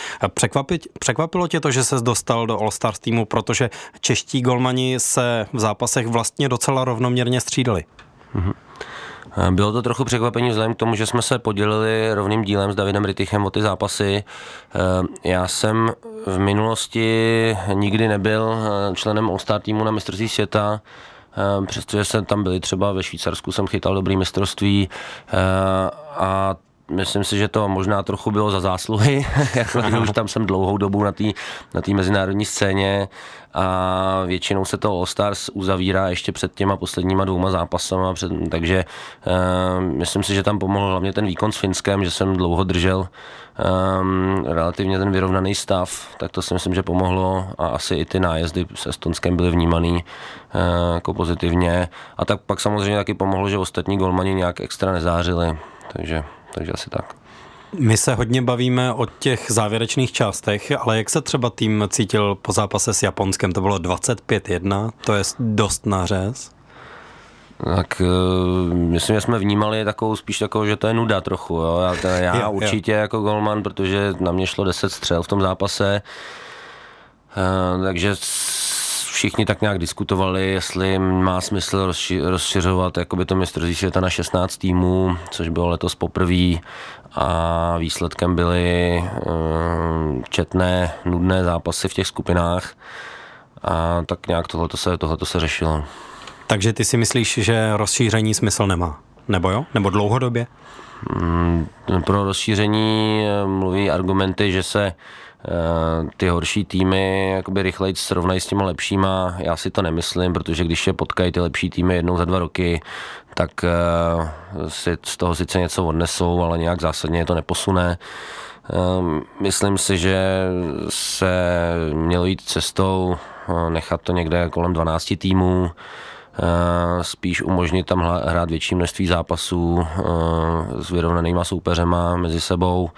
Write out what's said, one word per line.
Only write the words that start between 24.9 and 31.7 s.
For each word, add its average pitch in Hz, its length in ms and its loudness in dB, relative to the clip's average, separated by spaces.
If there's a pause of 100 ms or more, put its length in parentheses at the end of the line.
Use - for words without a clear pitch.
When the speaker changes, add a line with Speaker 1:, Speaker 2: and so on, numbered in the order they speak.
Speaker 2:
eh, - 60 -6 (840)
a 95 380 0 (360)
myslím 95 320 0
si, 101 140 -2
že 101 100 2
to 104 200 0
možná 98 360 0
trochu 98 280 -4
bylo 104 200 2
za 98 80 0
zásluhy, 110 680 2 (160)
<laughs> 135 140 0
jako 120 260 2
že 113 180 2
už 107 120 0
tam 107 160 0
jsem 113 180 -2
dlouhou 95 320 2
dobu 101 260 2
na 101 80 2
té, - 120 -4 (500)